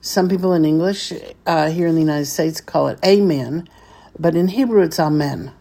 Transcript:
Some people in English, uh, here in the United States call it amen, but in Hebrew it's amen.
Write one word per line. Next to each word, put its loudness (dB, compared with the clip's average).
Some -2
people 0
in 2
English, 0
uh, 0
here 0
in 2
the 2
United 0
States -4
call -2
it -6
amen, 2
but 0
in 2
Hebrew 2
it's 0
amen. -2